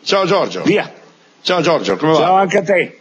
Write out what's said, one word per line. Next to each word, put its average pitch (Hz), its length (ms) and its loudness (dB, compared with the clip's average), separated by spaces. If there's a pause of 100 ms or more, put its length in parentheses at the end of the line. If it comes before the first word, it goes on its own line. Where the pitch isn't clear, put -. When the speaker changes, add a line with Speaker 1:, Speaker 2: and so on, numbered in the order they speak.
Speaker 1:
Ciao 196 180 0
Giorgio. 135 380 -2
Speaker 2:
Via. 170 300 -2 (500)
Speaker 1:
Ciao 180 200 -2
Giorgio, 113 340 0
come 151 160 0
va? 156 60 4
Speaker 2:
Ciao 175 180 2
anche 190 220 0
a 202 40 0
te. 170 380 -2